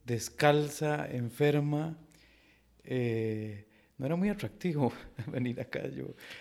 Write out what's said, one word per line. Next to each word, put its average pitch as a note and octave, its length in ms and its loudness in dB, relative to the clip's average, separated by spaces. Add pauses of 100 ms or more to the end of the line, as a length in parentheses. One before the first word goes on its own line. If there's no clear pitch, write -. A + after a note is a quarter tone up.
descalza, D3 1040 2
enferma, D3 880 2 (840)
eh, A2 840 -2 (320)
no C3 80 -6
era D3+ 100 0
muy F#3+ 140 2
atractivo D#3 640 0 (240)
<laughs> G#2+ 100 -6
venir B2 320 -2
acá. - 280 -4
Yo, - 180 -6 (360)